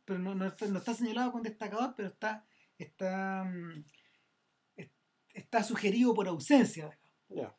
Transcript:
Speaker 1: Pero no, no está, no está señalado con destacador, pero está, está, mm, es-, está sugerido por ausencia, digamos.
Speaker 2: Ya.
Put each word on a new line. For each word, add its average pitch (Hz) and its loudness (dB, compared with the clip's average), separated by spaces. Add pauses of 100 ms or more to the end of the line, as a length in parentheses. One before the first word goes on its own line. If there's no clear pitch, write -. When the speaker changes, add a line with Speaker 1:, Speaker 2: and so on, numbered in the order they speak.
Speaker 1:
Pero 190 -4
no, 190 -2
no 190 -2
está, 190 -4
no 196 0
está 233 -4
señalado 233 -2
con 240 -6
destacador, 220 -4
pero 196 -4
está, 214 -6 (320)
está, 190 -4
mm, 170 -8 (920)
es-, - -16 (420)
está 208 0
sugerido 220 4
por 196 2
ausencia, 165 4 (380)
digamos. 160 -8
Speaker 2:
Ya. - -